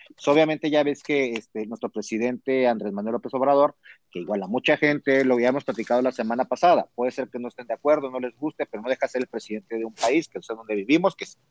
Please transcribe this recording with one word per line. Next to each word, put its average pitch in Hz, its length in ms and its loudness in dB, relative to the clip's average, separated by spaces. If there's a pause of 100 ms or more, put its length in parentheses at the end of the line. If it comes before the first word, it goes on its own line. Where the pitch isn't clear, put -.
(160)
Pues, - 140 -12
obviamente 156 400 4
ya 147 140 4
ves 143 200 -4
que, 135 300 0
este, 107 340 -8
nuestro 113 220 -8
presidente 123 760 -2
Andrés 104 260 -2
Manuel 104 220 -4
López 120 180 -8
Obrador, 139 420 4 (340)
que 90 100 -10
igual 101 220 -4
a 92 60 -8
mucha 127 300 0
gente, 139 480 2
lo 127 80 4
habíamos 127 320 0
platicado 120 360 0
la 127 120 0
semana 117 320 -4
pasada, 143 500 4
puede 123 160 -2
ser 127 180 -8
que 120 100 -10
no 120 100 -10
estén 120 180 -16
de 113 60 -4
acuerdo, 147 360 0
no 127 120 -8
les 123 160 -6
guste, - 280 -6
pero 107 180 -12
no 123 60 -4
deja 131 200 -2
ser 127 120 -2
el 123 60 -6
presidente 107 500 -8
de 113 80 -4
un 110 80 -10
país, 135 360 0
que 95 100 -12
es - 80 -20
donde 110 280 -6
vivimos, 151 400 2
que - 100 -12
es, - 120 -18 (140)